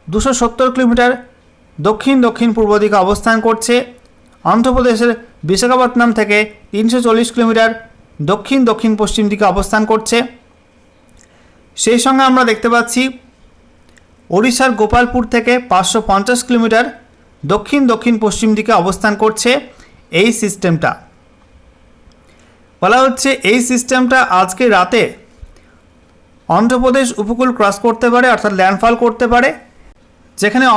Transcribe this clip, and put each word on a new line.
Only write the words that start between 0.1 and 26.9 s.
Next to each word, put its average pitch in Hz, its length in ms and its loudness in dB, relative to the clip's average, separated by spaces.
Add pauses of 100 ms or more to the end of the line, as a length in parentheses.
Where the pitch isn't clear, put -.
সত্তর 247 380 -2
কিলোমিটার 247 400 2 (640)
দক্ষিণ 214 440 0
দক্ষিণ 233 320 0
পূর্ব 214 260 0
দিকে 208 260 0
অবস্থান 220 360 0
করছে। 226 340 0 (680)
অন্ধ্রপ্রদেশের 240 680 2 (320)
বিশাখাপত্তনম 247 680 0
থেকে 208 240 0 (320)
তিনশো 226 320 0
চল্লিশ 233 300 2
কিলোমিটার 226 400 2 (480)
দক্ষিণ 202 460 -2
দক্ষিণ 220 300 0
পশ্চিম 208 340 -2
দিকে 208 160 -2
অবস্থান 196 400 0
করছে। 220 320 0 (1600)
সেই 240 220 0
সঙ্গে 262 240 2
আমরা 254 200 2
দেখতে 226 260 -2
পাচ্ছি 240 320 0 (1300)
ওড়িশার 247 500 0
গোপালপুর 240 520 0
থেকে 240 220 0 (140)
পাঁচশো 185 400 0
পঞ্চাশ 208 360 0
কিলোমিটার 226 420 0 (580)
দক্ষিণ 208 440 -2
দক্ষিণ 233 320 0
পশ্চিম 220 360 -2
দিকে 214 180 -2
অবস্থান 190 420 0
করছে 220 340 -2 (640)
এই 190 220 2
সিস্টেমটা। 180 580 -2 (1900)
বলা 202 200 2
হচ্ছে 262 280 0 (140)
এই 254 180 2
সিস্টেমটা 254 580 0 (140)
আজকে 185 360 0
রাতে 190 340 0 (1500)
অন্ধ্রপ্রদেশ 247 580 2 (100)